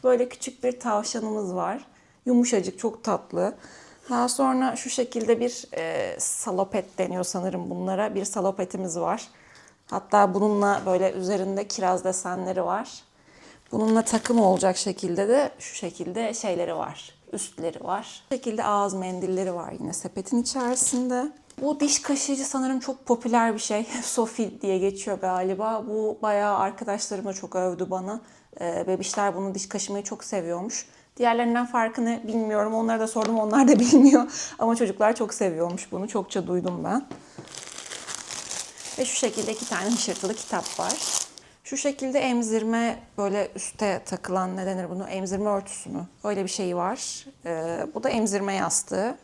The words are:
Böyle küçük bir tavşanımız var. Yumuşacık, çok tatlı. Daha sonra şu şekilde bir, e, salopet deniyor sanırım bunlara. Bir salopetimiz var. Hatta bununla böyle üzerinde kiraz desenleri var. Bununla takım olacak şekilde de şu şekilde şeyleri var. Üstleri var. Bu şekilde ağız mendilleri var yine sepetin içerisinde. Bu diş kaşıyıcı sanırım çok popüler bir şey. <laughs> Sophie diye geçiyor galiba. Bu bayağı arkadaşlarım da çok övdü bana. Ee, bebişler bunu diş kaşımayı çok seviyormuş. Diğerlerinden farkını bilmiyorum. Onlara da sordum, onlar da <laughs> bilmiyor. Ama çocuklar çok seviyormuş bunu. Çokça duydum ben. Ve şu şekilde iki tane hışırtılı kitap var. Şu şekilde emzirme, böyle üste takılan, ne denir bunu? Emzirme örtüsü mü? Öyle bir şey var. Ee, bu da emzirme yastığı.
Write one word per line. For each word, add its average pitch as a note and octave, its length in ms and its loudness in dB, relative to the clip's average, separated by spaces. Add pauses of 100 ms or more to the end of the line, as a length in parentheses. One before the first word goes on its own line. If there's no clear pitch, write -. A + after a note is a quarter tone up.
Böyle B3 240 6
küçük - 360 -10
bir B3 160 0
tavşanımız G#3+ 720 -2
var. F#3 320 -4 (400)
Yumuşacık, A#3+ 520 4
çok A3 260 -4
tatlı. F#3 500 -2 (560)
Daha A#3+ 180 2
sonra B3+ 480 2
şu B3 140 -8
şekilde A#3 500 2
bir, A#3+ 240 -2 (120)
e, D#3+ 420 -2
salopet F#3+ 800 -2
deniyor F3+ 260 -2
sanırım F#3 460 -4
bunlara. F#3+ 440 -2
Bir G3 100 0
salopetimiz F#3 760 -2
var. F3+ 280 -2 (580)
Hatta G3+ 480 4
bununla G3+ 520 2
böyle F#3 260 4
üzerinde G3 560 -2
kiraz F#3 360 0
desenleri F#3 600 -2
var. F#3 380 -4 (720)
Bununla A3 300 4
takım A3+ 380 2
olacak F#3 360 6
şekilde F#3+ 520 -2
de C4+ 300 4
şu - 160 -14
şekilde F#3+ 600 -6
şeyleri F3 420 -2
var. - 380 -8 (180)
Üstleri E3 520 -6
var. - 460 -6
Bu C#4 40 0
şekilde A#3 300 -4
ağız G3+ 300 2
mendilleri F#3 600 -2
var E3+ 260 -8
yine - 120 -6
sepetin G3+ 500 -2
içerisinde. B3 920 0 (300)
Bu D4 180 0
diş C#4+ 220 2
kaşıyıcı C#4 420 -2
sanırım C4 360 -2
çok C4 260 -8
popüler A#3 480 2
bir A3 40 -4
şey. A3+ 260 -2
<laughs> A#3+ 180 -8
Sophie - 580 -2
diye F#3+ 180 2
geçiyor G3 420 0
galiba. F#3+ 680 0
Bu G#3+ 340 -2
bayağı G#3 360 2
arkadaşlarım G3 680 -2
da G3 80 -4
çok F#3 240 -8
övdü F3+ 340 0
bana. F#3+ 300 -4 (400)
Ee, E3+ 260 -2
bebişler F#3+ 500 0
bunu F#3+ 180 -4
diş G3 140 -6
kaşımayı G3+ 360 -4
çok - 200 -10
seviyormuş. F3 640 -4 (300)
Diğerlerinden A#3+ 500 4
farkını A3+ 600 0
bilmiyorum. A3 480 2
Onlara A3+ 260 2
da A3 60 2
sordum, A3+ 320 0
onlar A3 300 6
da C4 100 10
<laughs> - 0 -
bilmiyor. B3+ 800 8
Ama A#3 180 4
çocuklar A3 400 4
çok G#3+ 180 -2
seviyormuş F3 580 -2
bunu. F#3 160 -4
Çokça F#3+ 380 -2
duydum F3 380 -2
ben. A3 220 0 (1900)
Ve C4 60 2
şu - 120 -2
şekilde A3 360 0
iki - 160 -6
tane G3 220 -2
hışırtılı G3+ 440 0
kitap - 460 -4
var. F3 120 0 (720)
Şu C4+ 120 -6
şekilde C4+ 420 -2
emzirme, A3+ 800 0 (200)
böyle G3+ 360 0
üste F#3+ 520 -4
takılan, F#3 500 -2
ne F#3+ 100 -4
denir F#3 240 -4
bunu? F#3 180 -6
Emzirme F#3+ 420 -2
örtüsü F#3+ 400 -4
mü? F3+ 160 -6 (180)
Öyle G3+ 200 -2
bir F#3 40 -4
şey F3+ 280 -2
var. F#3+ 500 -4 (200)
Ee, E3 480 -4
bu A3+ 80 -6
da C4 60 0
emzirme G3+ 460 0
yastığı. F#3+ 680 0